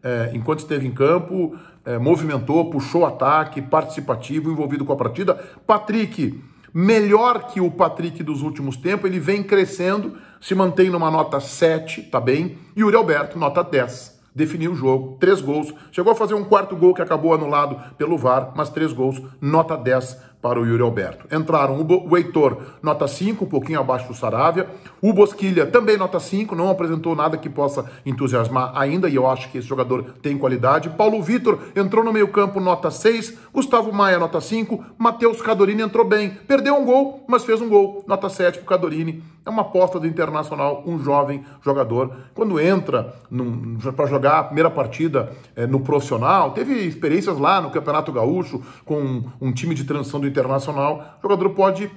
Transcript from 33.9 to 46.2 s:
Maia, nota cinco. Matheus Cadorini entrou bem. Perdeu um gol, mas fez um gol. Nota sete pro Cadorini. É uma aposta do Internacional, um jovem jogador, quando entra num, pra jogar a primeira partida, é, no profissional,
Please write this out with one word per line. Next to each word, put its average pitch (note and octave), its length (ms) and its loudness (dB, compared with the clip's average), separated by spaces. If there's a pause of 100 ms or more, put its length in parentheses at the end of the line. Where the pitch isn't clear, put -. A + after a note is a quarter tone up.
Maia, G3 260 4
nota E3+ 220 -2
cinco. A3 440 -4 (140)
Matheus A#3 440 2
Cadorini G#3 400 2
entrou A3 240 2
bem. G3+ 260 0 (160)
Perdeu C#4 280 2
um C#4 100 2
gol, C4+ 420 2
mas A#3+ 160 4
fez A3 160 0
um A#3 80 -6
gol. G3+ 400 4
Nota F#3+ 220 -2
sete F3 300 0
pro - 80 -18
Cadorini. D#3+ 540 -2 (220)
É - 60 -10
uma A3 140 -2
aposta F#3 360 2
do D#3 60 -6
Internacional, D3+ 800 -4
um E3+ 140 -4
jovem C#3+ 440 0 (200)
jogador, B2+ 500 0 (220)
quando G3+ 240 0
entra D3+ 560 0 (140)
num, A#2 480 -6 (180)
pra D3 100 0
jogar C#3 340 2
a D3 40 -2
primeira D#3+ 260 2
partida, C#3 640 -2 (240)
é, A#2+ 100 -4
no C3+ 140 0
profissional, C3+ 720 0